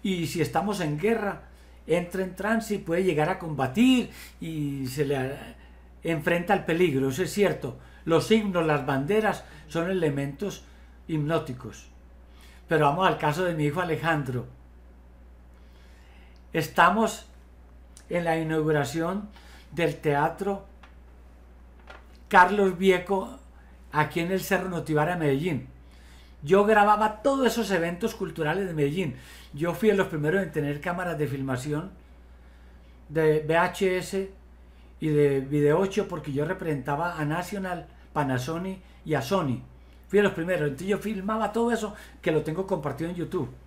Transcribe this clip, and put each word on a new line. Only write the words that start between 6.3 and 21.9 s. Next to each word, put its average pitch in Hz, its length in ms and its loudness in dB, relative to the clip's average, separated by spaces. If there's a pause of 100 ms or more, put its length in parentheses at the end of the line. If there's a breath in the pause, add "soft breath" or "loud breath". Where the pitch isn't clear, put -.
al 185 100 -2
peligro, 151 460 2
eso 180 120 -4
es 170 100 -4
cierto. 156 440 0 (300 loud breath)
Los 160 240 4
himnos, 196 360 4
las 143 200 2
banderas 170 580 0 (240 loud breath)
son 170 220 -2
elementos 156 760 -2 (440 soft breath)
hipnóticos. 147 800 -4 (800 loud breath)
Pero 151 180 4
vamos 170 200 2
al 160 120 2
caso 151 260 0
de 175 100 0
mi 151 120 -2
hijo 147 160 -2
Alejandro. 143 640 -2 (2000 soft breath)
Estamos 185 720 2 (840)
en 175 160 -2
la 165 140 0
inauguración 160 920 0 (440 loud breath)
del 151 240 -2
Teatro 165 680 -2 (1600)